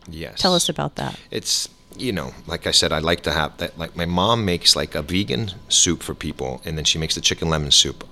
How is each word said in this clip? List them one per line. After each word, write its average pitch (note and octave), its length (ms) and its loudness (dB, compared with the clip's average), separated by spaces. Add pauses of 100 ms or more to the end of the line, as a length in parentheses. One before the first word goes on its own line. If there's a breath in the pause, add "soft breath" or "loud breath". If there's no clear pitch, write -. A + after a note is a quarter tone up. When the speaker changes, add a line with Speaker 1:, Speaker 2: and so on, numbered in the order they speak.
Speaker 1:
Yes. D#2+ 320 -10
Speaker 2:
Tell F#3 140 4
us F3 120 4
about D2 280 -2
that. - 240 -6 (100)
Speaker 1:
It's, - 400 -2 (260)
you B2 160 -4
know, C#2+ 220 -4 (140)
like E2 180 -6
I F2 60 0
said, E2 200 4
I D#2 80 2
like D#2+ 240 2
to D#2+ 80 0
have D2+ 260 0
that. E2+ 200 -6
Like, E2 180 -8
my E2+ 120 -2
mom G2+ 380 2
makes, F2 300 4
like, D2+ 200 -4
a D#2 80 -2
vegan F2 480 -2 (180)
soup - 320 2
for - 140 -6
people, C2 500 -6
and D#2+ 100 -6
then D#2 100 -4
she - 120 2
makes D#2+ 160 -2
the E2 80 -6
chicken E2 300 0
lemon D2+ 180 0
soup. - 420 4